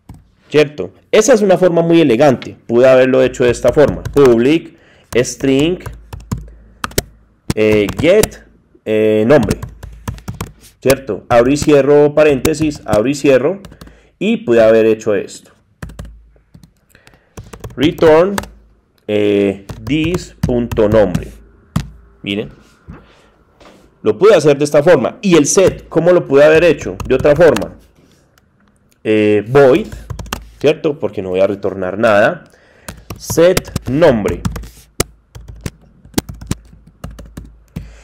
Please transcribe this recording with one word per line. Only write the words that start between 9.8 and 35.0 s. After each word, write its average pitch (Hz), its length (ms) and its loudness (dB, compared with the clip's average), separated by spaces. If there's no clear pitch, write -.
¿cierto? 131 480 -4
Abro 120 220 2
y 143 60 0
cierro 147 580 2
paréntesis, 151 680 0
abro 107 240 -2
y 143 60 -2
cierro, 143 460 0
y 226 200 -2
pude 117 240 0
haber 110 240 4
hecho 110 280 -2
esto. - 360 -10
Return, 165 600 2
eh, 101 580 -2
this.nombre. 117 1500 -2
Miren. 101 340 -8
Lo 107 160 -2
pude 208 160 4
hacer 147 240 0
de 147 60 -2
esta 147 180 0
forma. 151 400 2
Y 180 140 2
el 151 100 2
set, - 420 -2
¿cómo 170 240 0
lo 175 140 0
pude 139 180 4
haber 160 200 4
hecho? 143 320 -2
De 123 80 0
otra 147 200 2
forma. 127 420 2
Eh, 107 460 0
void, 135 380 4
¿cierto? 147 380 -2
Porque 101 240 -8
no 92 80 -8
voy 92 100 -2
a 98 60 4
retornar 98 520 -6
nada. 113 460 0
Set - 560 0
nombre. 120 500 0